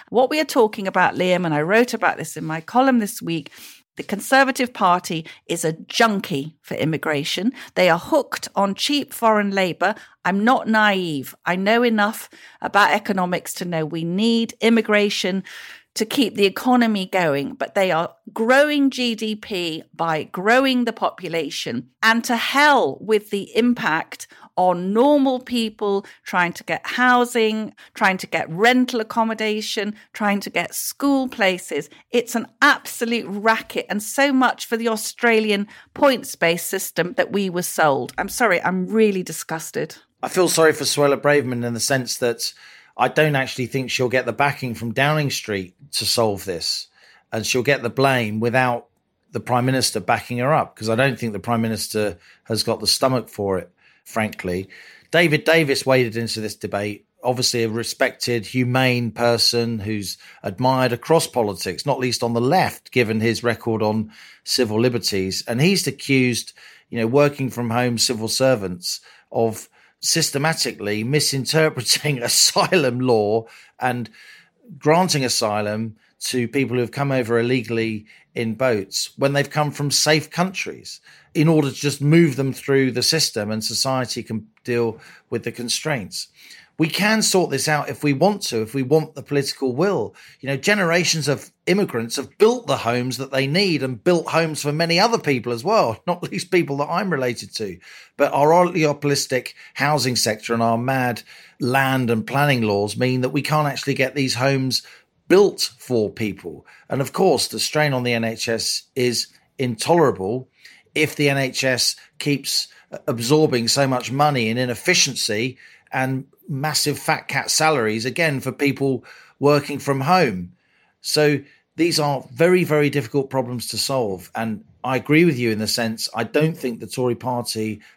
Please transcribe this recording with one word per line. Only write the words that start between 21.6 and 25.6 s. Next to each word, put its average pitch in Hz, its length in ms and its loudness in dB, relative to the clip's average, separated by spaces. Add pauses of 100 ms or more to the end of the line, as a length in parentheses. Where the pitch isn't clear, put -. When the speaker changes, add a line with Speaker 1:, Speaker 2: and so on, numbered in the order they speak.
Speaker 1:
And 226 220 4
to 240 120 0
hell 254 640 4
with 208 300 0
the 196 260 -6
impact 233 680 0 (300)
on 185 360 2
normal 269 480 4
people 220 640 -2 (180)